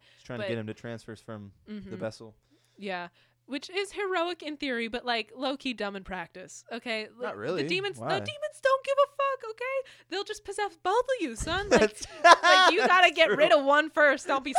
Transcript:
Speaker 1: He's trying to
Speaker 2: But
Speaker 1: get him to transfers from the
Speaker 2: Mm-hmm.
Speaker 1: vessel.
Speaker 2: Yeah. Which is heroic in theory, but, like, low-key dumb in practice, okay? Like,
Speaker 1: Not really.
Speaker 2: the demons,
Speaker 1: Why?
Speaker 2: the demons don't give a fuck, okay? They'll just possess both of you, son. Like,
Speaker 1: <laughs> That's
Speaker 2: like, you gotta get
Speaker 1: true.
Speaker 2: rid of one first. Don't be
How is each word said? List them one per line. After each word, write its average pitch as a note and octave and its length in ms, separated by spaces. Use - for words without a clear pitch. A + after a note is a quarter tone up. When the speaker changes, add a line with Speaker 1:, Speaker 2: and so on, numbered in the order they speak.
Speaker 1:
He's - 80
trying B2 140
to - 40
Speaker 2:
But G3 60
Speaker 1:
get A#2 80
him G#2+ 100
to G#2+ 60
transfers A#2 460
from G#2 320
the G#3+ 80
Speaker 2:
Mm-hmm. F#3+ 240
Speaker 1:
vessel. - 380
Speaker 2:
Yeah. F3+ 320
Which C#4+ 220
is F#4+ 220
heroic F4+ 500
in D4+ 160
theory, A#3+ 300
but, A#3 180
like, A#3 300
low-key C4+ 400
dumb G3+ 200
in F#3+ 80
practice, F3+ 680
okay? A3 440
Like, A#3 60
Speaker 1:
Not G#3 160
really. B2 260
Speaker 2:
the D3 60
demons, F#4+ 300
Speaker 1:
Why? - 80
Speaker 2:
the E4+ 120
demons D5+ 440
don't C5+ 220
give C5+ 120
a C#5 140
fuck, C5+ 400
okay? C5 380
They'll G4 140
just - 220
possess G4 360
both A4 220
of B4+ 180
you, A#3+ 140
son. F#4+ 340
Like, A3 300
Speaker 1:
<laughs> - 240
That's E4 200
Speaker 2:
like, F4+ 300
you C4 140
gotta F4+ 260
get B3 140
Speaker 1:
true. G3+ 80
Speaker 2:
rid D#4 160
of D4 120
one D4 280
first. D4 340
Don't C4+ 180
be C4+ 160